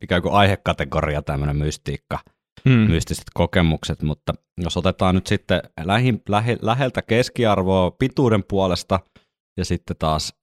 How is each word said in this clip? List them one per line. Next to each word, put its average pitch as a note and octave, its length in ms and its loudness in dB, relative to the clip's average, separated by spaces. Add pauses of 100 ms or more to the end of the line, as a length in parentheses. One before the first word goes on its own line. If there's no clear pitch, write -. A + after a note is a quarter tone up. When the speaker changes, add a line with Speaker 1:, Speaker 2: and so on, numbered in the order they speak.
Speaker 1:
ikään F2 200 -2
kuin E2+ 120 -2
aihekategoria, D#2+ 880 0
tämmönen C#2+ 340 -4
mystiikka, D2 640 -6 (500)
Speaker 2:
Hmm. A2 220 4
Speaker 1:
mystiset E2 320 -2 (100)
kokemukset, E2 680 0
mutta D2+ 320 -4 (240)
jos F2 200 -4
otetaan F#2 380 0
nyt F#2 120 0
sitten G2 340 0 (220)
lähi-, A2 460 0
lähe-, A2 320 0
läheltä B2 400 -2
keskiarvoa F#2+ 880 2
pituuden A#2+ 520 2
puolesta F#2+ 560 0 (580)
ja F#2 80 -2
sitten F2 340 -6
taas, D#2 440 -2